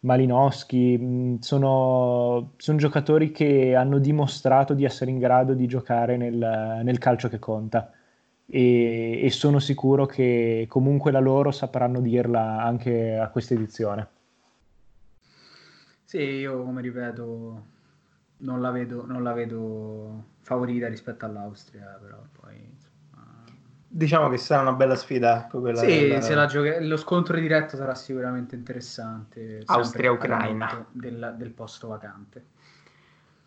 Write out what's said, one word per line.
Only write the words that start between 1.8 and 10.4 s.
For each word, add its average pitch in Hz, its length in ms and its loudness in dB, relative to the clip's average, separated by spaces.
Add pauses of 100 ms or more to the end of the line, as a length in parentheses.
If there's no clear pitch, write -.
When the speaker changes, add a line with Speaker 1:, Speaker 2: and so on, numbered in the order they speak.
Speaker 1:
sono 151 220 0
giocatori 151 520 2
che 135 460 4
hanno 139 220 4
dimostrato 139 760 2
di 139 120 2
essere 135 260 -2
in 131 80 -2
grado 127 340 4
di 127 140 2
giocare 120 500 0
nel, 113 680 -2
nel 123 160 0
calcio 123 300 2
che 110 100 -6
conta. 110 540 -4 (640)
E, 117 680 2
e 131 60 4
sono 143 300 4
sicuro 139 440 2
che 117 640 0